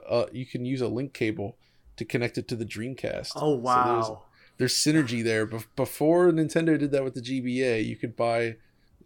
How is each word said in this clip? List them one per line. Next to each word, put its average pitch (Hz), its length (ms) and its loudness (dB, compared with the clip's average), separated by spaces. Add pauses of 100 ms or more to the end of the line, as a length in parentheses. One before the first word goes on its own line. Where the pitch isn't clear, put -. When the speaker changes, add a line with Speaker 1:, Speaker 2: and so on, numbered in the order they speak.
Speaker 1:
uh, 117 240 2
you 123 140 -8
can 123 180 -6
use 127 160 -2
a 120 80 2
link 131 260 -4
cable 107 420 -2 (400)
to 117 80 -8
connect 120 340 -2
it - 100 -6
to 120 80 -4
the 110 80 -4
Dreamcast. 120 680 -6
Speaker 2:
Oh, 147 220 2
Speaker 1:
So - 0 -
there's, 117 80 -4
Speaker 2:
wow. 120 580 2 (360)
Speaker 1:
there's 127 160 0
synergy 123 500 2
there. 110 240 2
Bef-, 113 260 -8
before 165 560 4
Nintendo 160 480 2
did 139 140 0
that 139 100 2
with 131 120 -4
the 127 80 -8
G 131 180 -4
B 123 220 -2
A, 117 180 2
you 113 160 -2
could 120 200 -8
buy 117 400 0 (500)